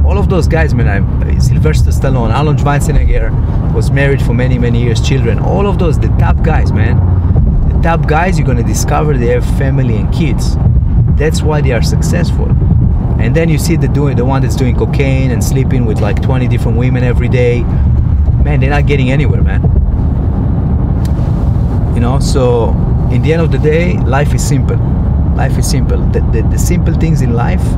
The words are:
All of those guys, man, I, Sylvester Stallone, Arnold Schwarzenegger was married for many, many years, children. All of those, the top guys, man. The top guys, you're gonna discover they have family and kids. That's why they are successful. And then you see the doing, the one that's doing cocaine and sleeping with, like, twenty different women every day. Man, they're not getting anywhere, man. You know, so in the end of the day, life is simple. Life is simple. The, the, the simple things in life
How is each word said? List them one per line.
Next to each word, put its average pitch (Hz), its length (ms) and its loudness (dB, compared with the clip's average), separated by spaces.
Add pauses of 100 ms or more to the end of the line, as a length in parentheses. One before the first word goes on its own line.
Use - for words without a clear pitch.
All - 120 0
of - 140 0
those 175 180 0
guys, 160 240 0
man, 120 160 0
I, - 500 -2
Sylvester - 520 2
Stallone, 123 440 0
Arnold 143 220 0
Schwarzenegger 131 1160 0
was - 160 0
married 139 320 0
for 127 100 0
many, 123 260 0
many 117 240 0
years, - 240 0
children. - 320 0
All 190 280 0
of 196 120 -2
those, 156 200 0
the - 100 0 (100)
top 175 240 2
guys, - 300 2
man. - 240 0 (720)
The - 140 0
top 165 260 0
guys, 170 300 0
you're - 80 0
gonna 120 160 0
discover 147 560 0
they 117 80 0
have 123 180 0 (140)
family 131 400 0
and 98 120 -2
kids. - 460 0 (600)
That's 156 240 0
why 151 180 0
they 131 120 0
are 110 100 0
successful. - 680 0 (720)
And 123 160 0
then 165 140 0
you 147 80 2
see 165 180 0
the 139 100 0
doing, 135 300 0
the 123 80 0
one 131 160 0
that's 127 160 0
doing 127 200 0
cocaine 131 540 0
and 110 140 -2
sleeping 131 400 0
with, 117 160 -2
like, 104 220 0
twenty 127 260 0
different 117 300 0
women 127 260 0
every 120 240 0
day. 120 340 0 (840)
Man, 143 160 0
they're 135 100 2
not 143 160 0
getting 131 240 0
anywhere, - 320 0
man. - 180 0 (2250)
You 117 60 -2
know, 123 180 0
so 120 520 0 (420)
in 120 80 0
the 147 140 0
end 165 80 0
of 160 100 0
the 135 60 0
day, 165 400 0
life 131 340 0
is - 100 0
simple. - 360 0 (580)
Life - 220 -2
is - 100 -2
simple. - 300 0
The, - 220 0 (120)
the, - 160 0
the - 100 0
simple - 360 0
things - 260 0
in - 140 0
life - 300 -2 (140)